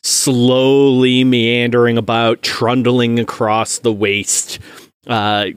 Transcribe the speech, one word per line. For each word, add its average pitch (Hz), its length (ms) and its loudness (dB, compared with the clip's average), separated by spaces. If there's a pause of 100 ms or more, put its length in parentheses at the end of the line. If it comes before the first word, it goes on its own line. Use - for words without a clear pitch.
slowly 127 1200 2
meandering 120 720 2
about, 117 460 -2
trundling 120 760 0
across 110 600 -2
the 120 140 -2
waste. 101 680 -4 (480)
Uh, 104 420 -2
you - 80 -10